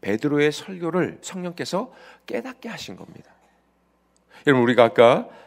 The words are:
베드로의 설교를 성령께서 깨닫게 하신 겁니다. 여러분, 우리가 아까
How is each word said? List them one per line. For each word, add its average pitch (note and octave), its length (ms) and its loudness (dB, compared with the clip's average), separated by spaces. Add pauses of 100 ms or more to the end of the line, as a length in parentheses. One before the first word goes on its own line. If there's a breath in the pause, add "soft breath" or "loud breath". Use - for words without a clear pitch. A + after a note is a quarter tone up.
베드로의 D3 520 -2
설교를 E3+ 680 -6
성령께서 F3+ 680 -8 (340 loud breath)
깨닫게 A#3 420 -10
하신 C#3+ 280 -16
겁니다. - 380 -20 (1120 loud breath)
여러분, C3+ 180 4
우리가 B2 200 6
아까 B2 440 4 (180 loud breath)